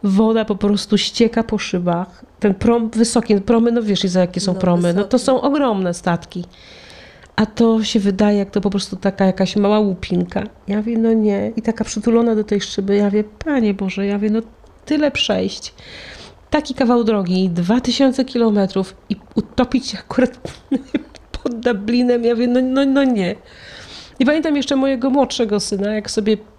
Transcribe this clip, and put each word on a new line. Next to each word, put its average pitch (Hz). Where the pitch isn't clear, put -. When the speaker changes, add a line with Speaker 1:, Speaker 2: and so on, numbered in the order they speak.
Speaker 1:
Woda 214
po 208
prostu 202
ścieka 226
po 220
szybach. 180
Ten 202
prom 226
wysoki, 226
promy, 233
no 233
wiesz, 202
za 185
jakie 180
są 180
Speaker 2:
No, 180
Speaker 1:
promy. 175
No 196
to 226
Speaker 2:
wysoki. 247
Speaker 1:
są -
ogromne 240
statki. 175
A 220
to 226
się 214
wydaje, 202
jak 196
to 202
po 208
prostu 190
taka 196
jakaś 190
mała 208
łupinka. 180
Ja 202
mówię, 226
no 226
nie. 214
I 226
taka 226
przytulona 233
do 214
tej 208
szyby. 196
Ja 208
mówię, 208
Panie 247
Boże, 196
ja 202
mówię, 208
no 220
tyle 302
przejść. -
Taki 302
kawał 240
drogi, 190
dwa 175
tysiące 262
kilometrów 208
i 202
utopić -
się 202
akurat -
<laughs> -
pod 240
Dublinem. 240
Ja 233
mówię, 240
no, 247
no, 262
no 277
nie. 208
I -
pamiętam 302
jeszcze 277
mojego 269
młodszego 247
syna, 202
jak 208
sobie 214